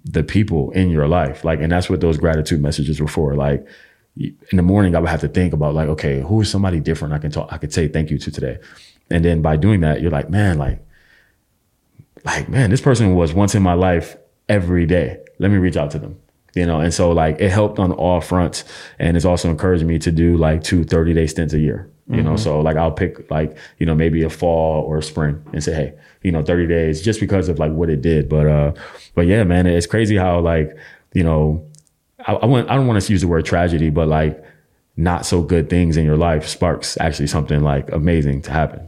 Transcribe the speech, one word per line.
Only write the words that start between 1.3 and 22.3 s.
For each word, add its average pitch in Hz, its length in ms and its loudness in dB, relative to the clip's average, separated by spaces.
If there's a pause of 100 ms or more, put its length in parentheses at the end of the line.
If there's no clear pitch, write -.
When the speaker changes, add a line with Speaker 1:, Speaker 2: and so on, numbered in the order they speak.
Speaker 1:
Like, 80 160 0
and 80 120 0
that's 90 180 0
what 90 100 -2
those 82 180 2
gratitude 80 440 0
messages 73 380 -2
were 76 80 -2
for. 71 260 -2
Like, 69 320 -2 (500)
y-, - 140 -8 (220)
in 95 40 0
the 87 60 4
morning, 92 320 2
I 82 60 2
would 85 100 0
have 82 120 -4
to 73 60 -4
think 87 240 0
about, 76 220 -2
like, 78 140 -2
"Okay, 71 320 -2
who 101 220 0
is 98 60 -2
somebody 95 300 0
different 76 360 -4
I 76 40 -4
can 76 140 -6
talk, - 180 -8
I - 80 -12
could 76 140 -10
say 80 160 0
thank 78 240 -2
you 69 60 -2
to - 120 -8
today?" - 280 -8 (520)
And 82 140 2
then 85 180 2
by 78 140 2
doing 95 240 4
that, 78 220 0
you're 82 100 0
like, 73 180 -4
"Man, 95 260 2
like, 69 220 -2 (1500)
like, - 240 -6
man, 117 220 2
this 127 100 2
person 110 360 4
was 82 180 2
once 101 220 2
in 98 80 4
my 87 100 4
life 87 420 0 (320)
every 87 380 2
day. 85 320 0 (220)
Let 98 100 2
me 101 60 4
reach 90 200 2
out 73 160 -2
to 78 60 -8
them." - 180 -12 (380)
You 90 120 0
know, 80 140 0
and 82 120 0
so, 87 200 2
like, 80 280 0
it 95 100 2
helped 104 280 0
on 90 140 0
all 90 280 0
fronts, 90 440 -2 (340)
and 85 180 0
it's 85 100 2
also 87 240 0
encouraged 85 340 0
me 82 160 0
to 90 100 -2
do, 85 260 4
like, 78 280 2
two 87 180 0
thirty 82 300 0
day 80 140 2
stints 78 280 -4
a 78 40 0
year. 69 300 -2 (220)
You 80 120 0
know, 76 80 0